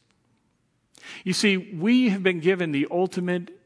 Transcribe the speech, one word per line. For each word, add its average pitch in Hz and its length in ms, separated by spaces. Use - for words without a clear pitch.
You 185 80
see, 196 240
we 220 540
have 190 140
been 180 180
given 175 320
the 143 180
ultimate 180 760